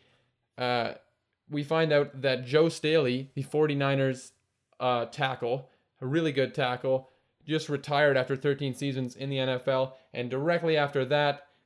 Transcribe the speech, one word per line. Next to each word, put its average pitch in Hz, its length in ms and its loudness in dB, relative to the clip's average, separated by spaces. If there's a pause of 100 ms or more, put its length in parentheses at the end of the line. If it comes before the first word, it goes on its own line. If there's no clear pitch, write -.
(580)
uh, 123 360 -2 (540)
we 147 140 -6
find 160 280 0
out 147 300 2
that 127 240 0
Joe 151 240 4
Staley, 139 640 0
the 139 80 -6
forty-niners, 139 920 0 (460)
uh, 120 280 0
tackle, 131 640 -4 (300)
a 131 60 -6
really 156 260 0
good 127 220 0
tackle, 131 560 -2 (360)
just 156 220 -2
retired 143 480 2
after 127 180 0
thirteen 139 400 -2
seasons 131 420 -4
in 135 140 -8
the 135 80 -2
N 131 100 0
F 127 200 -2
L. 131 280 0 (160)
And 123 180 -4
directly 160 460 0
after 143 280 2
that, 143 420 0 (200)